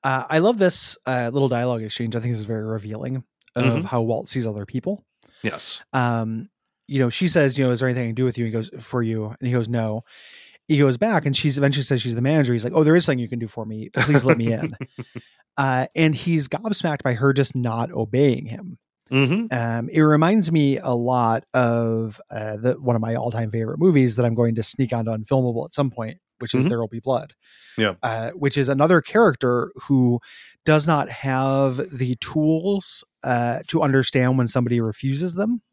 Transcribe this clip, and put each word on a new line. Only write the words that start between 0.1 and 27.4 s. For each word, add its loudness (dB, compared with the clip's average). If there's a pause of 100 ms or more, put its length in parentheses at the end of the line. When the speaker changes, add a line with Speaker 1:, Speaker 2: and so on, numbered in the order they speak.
Speaker 1:
I 2
love 2
this, 0 (100)
uh, -2
little 2
dialogue 0
exchange. -6
I -2
think -2
this -4
is -8
very -4
revealing -6 (320)
of -2
Speaker 2:
Mm-hmm. 0
Speaker 1:
how -2
Walt -4
sees -4
other -6
people. -6 (380)
Speaker 2:
Yes. -6 (120)
Speaker 1:
Um, -2 (400)
you -2
know, 2
she -2
says, 2
you 2
know, 2
"Is 0
there 0
anything -2
I -4
can -4
do 0
with -2
you?" -2
He -4
goes, -4 (100)
"For -4
you." -2
And -8
he 0
goes, 0
"No." -2 (640)
He 4
goes 4
back 2
and 0
she's 0
eventually 2
says 0
she's -4
the -2
manager. 2
He's -2
like, -6
"Oh, 6
there 6
is 4
something 0
you -6
can -6
do -6
for -10
me. -10
Please 2
let 4
me 0
in." -6
Speaker 2:
<laughs> -10 (720)
Speaker 1:
Uh, 0
and 2
he's 0
gobsmacked -4
by 2
her 2
just 0
not -2
obeying 2
him. -14 (340)
Speaker 2:
Mm-hmm. 0
Speaker 1:
Um, -4
it 0
reminds 4
me 4
a -4
lot 2 (100)
of, 0 (100)
uh, -8
the, 0
one 2
of 0
my -2
all-time -4
favorite -4
movies 4
that 2
I'm 0
going 2
to -4
sneak -2
onto -2
Unfilmable -2
at -16
some 0
point, -10 (180)
which -10
is 4
Speaker 2:
Mm-hmm. 2
Speaker 1:
There 0
Will -2
Be -12
Blood. -2 (440)